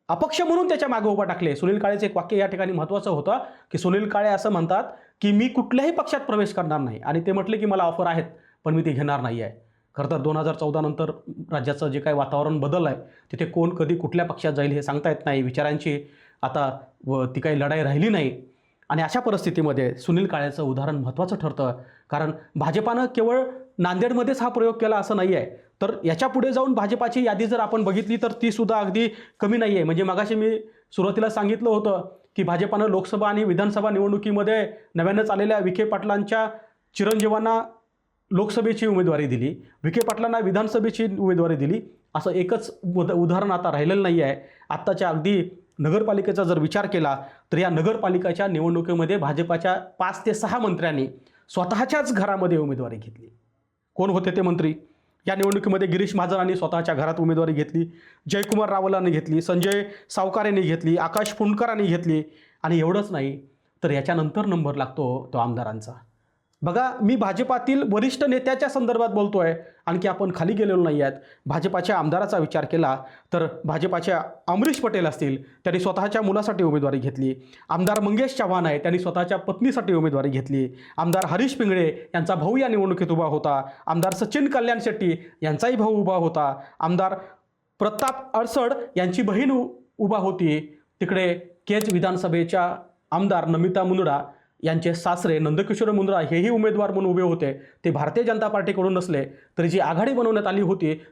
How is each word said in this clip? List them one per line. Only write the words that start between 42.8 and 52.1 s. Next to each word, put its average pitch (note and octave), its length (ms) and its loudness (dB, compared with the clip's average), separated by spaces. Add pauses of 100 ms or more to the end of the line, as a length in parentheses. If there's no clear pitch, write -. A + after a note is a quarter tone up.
उद-, F3+ 160 2
उदाहरण F3 380 2
आता F3 220 0
राहिलेलं E3 300 2
नाही E3+ 200 4
आहे. C#3 140 0 (340)
आत्ताच्या F3+ 380 -2
अगदी E3+ 420 0 (280)
नगरपालिकेचा G3+ 640 2
जर E3+ 140 2
विचार F3 280 0
केला D#3 320 0 (340)
तर E3 60 2
या F3+ 100 2
नगरपालिकेच्या F3+ 800 0
निवडणुकीमध्ये E3+ 720 0
भाजपाच्या E3 580 0
पाच F#3+ 520 -6
ते G#3+ 80 0
सहा G#3+ 240 -2
मंत्र्यांनी D#3+ 480 0 (420)
स्वतःच्याच A#3 680 0